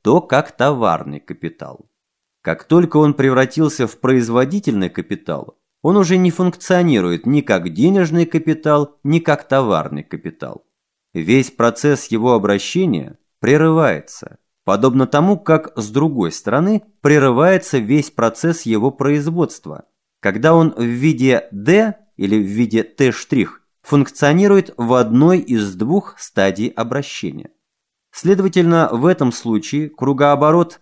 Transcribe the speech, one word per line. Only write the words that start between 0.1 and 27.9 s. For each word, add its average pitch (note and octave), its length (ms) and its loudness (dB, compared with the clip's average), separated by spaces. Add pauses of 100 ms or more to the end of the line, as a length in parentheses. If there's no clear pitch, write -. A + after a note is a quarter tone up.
как D3 380 -2
товарный A2 640 -2
капитал. - 640 -14 (560)
Как - 220 -6
только E3 340 2
он D3+ 160 4
превратился C3 720 0
в - 140 -10
производительный B2 920 0
капитал, - 680 -10 (240)
он F3+ 160 2
уже F#3 200 2
не F#3 140 2
функционирует D#3 960 0
ни C#3+ 160 2
как F2+ 320 -2
денежный E3+ 520 2
капитал, D#3 800 -2
ни D#3 160 2
как D#3 280 -2
товарный D#2+ 560 -2
капитал. - 600 -14 (480)
Весь A2+ 380 0
процесс A#2+ 540 -2
его A#2 280 0
обращения G2+ 840 -2 (240)
прерывается – D3 960 0 (260)
подобно B2 420 2
тому, D3+ 320 2
как, - 380 0
с G#2+ 140 -8
другой B2+ 420 0
стороны, F3 520 -2 (180)
прерывается C#3+ 760 2
весь C3 320 0
процесс D#3+ 520 -2
его A2+ 280 0
производства, D3 960 -4 (360)
когда A#2 320 2
он E3 240 4
в A#2 60 -2
виде B2 680 0
D F#3 440 0 (200)
или G2+ 220 -2
в G#2 80 0
виде A2 380 -2
Т - 280 -2
штрих - 520 -4 (180)
функционирует E3 960 2
в A#2 160 -2
одной B2+ 460 4
из G#2 360 -4
двух C3+ 440 -4
стадий G2 500 -2
обращения. A#2 800 -8 (600)